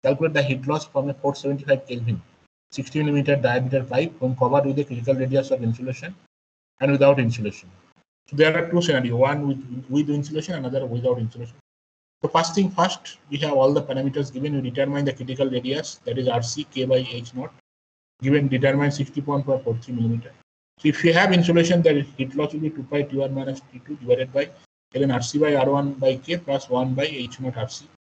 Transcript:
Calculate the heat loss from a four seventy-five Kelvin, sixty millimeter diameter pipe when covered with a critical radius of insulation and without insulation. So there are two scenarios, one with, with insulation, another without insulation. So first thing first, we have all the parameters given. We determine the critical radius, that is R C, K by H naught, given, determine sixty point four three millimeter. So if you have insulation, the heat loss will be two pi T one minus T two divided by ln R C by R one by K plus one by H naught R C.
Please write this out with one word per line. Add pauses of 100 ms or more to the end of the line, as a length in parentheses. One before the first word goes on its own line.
Calculate
the
heat
loss
from
a
four
seventy-five
Kelvin, (480)
sixty
millimeter
diameter
pipe
when
covered
with
a
critical
radius
of
insulation (680)
and
without
insulation. (580)
So
there
are
two
scenarios,
one
with,
with
insulation,
another
without
insulation. (680)
So
first
thing
first, (120)
we
have
all
the
parameters
given.
We
determine
the
critical
radius,
that
is
R
C,
K
by
H
naught, (680)
given,
determine
sixty
point
four (220)
three
millimeter. (460)
So
if
you
have
insulation,
the (100)
heat
loss
will
be
two
pi
T
one
minus (100)
T
two
divided
by (460)
ln
R
C
by
R
one
by
K
plus
one
by
H
naught
R
C. (180)